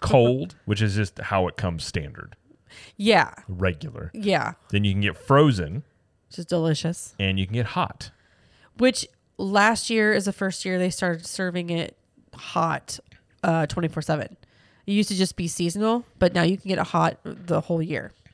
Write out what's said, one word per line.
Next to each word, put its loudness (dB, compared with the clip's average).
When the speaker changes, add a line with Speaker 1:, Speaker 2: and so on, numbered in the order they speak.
Speaker 1:
cold, 4
<laughs> -20
which 0
is 2
just -2
how 0
it -6
comes -4
standard. -10
Speaker 2:
Yeah. 4
Speaker 1:
Regular. -4
Speaker 2:
Yeah. 0
Speaker 1:
Then 2
you 2
can 0
get 0
frozen. 4
Speaker 2:
Which -12
is -10
delicious. -2
Speaker 1:
And 0
you 0
can -8
get -2
hot. -6
Speaker 2:
Which 2
last 2
year 4
is 0
the -2
first -4
year 0
they 2
started -2
serving -4
it -4
hot, -4
uh, 2
twenty-four -4
seven. -4
It -4
used 2
to -4
just 0
be -4
seasonal, 0
but 4
now 2
you 2
can -10
get 0
it -2
hot 2
the -2
whole -2
year. -6